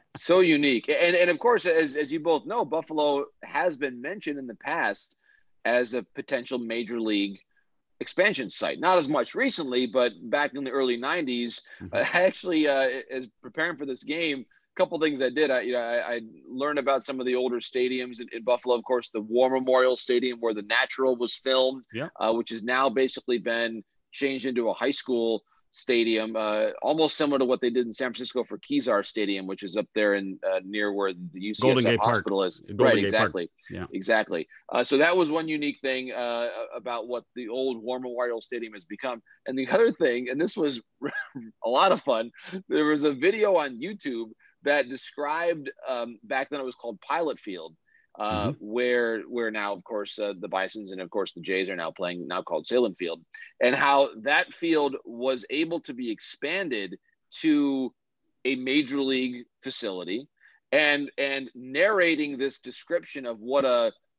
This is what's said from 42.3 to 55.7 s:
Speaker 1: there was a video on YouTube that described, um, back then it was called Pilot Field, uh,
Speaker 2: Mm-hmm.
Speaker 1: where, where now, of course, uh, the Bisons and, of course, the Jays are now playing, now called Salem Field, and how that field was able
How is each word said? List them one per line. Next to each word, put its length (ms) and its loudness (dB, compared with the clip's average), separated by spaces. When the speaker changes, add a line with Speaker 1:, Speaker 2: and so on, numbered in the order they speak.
Speaker 1:
there 160 4
was 180 4
a 80 4
video 460 4
on 200 0
YouTube 520 -6
that 240 4
described, 800 -4
um, 340 -6
back 260 -4
then 120 -6
it 40 -6
was 100 -8
called 260 -10
Pilot 360 -2
Field, 380 -12
uh, 300 -2
Speaker 2:
Mm-hmm. 180 -8
Speaker 1:
where, 580 0
where 280 -4
now, 220 -4
of 100 -10
course, 340 -8
uh, 220 -4
the 80 -10
Bisons 460 -4
and, 80 -10
of 80 -8
course, 240 -4
the 80 -14
Jays 280 -2
are 60 -6
now 160 -4
playing, 340 -6
now 160 -4
called 240 -4
Salem 300 2
Field, 260 -6
and 140 4
how 320 6
that 320 0
field 500 2
was 460 -2
able 320 -2